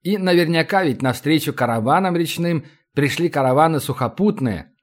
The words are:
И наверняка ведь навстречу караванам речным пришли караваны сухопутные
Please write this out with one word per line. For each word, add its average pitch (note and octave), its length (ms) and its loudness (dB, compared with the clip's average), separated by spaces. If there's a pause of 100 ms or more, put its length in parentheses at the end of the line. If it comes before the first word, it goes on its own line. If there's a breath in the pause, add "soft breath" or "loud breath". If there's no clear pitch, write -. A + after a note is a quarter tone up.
И G3 160 -2
наверняка F3 640 2
ведь B2 180 -2
навстречу C#3+ 520 0
караванам C3+ 600 0
речным E3+ 500 -2 (280 loud breath)
пришли D3 360 0
караваны D3 500 2
сухопутные B2 1040 -2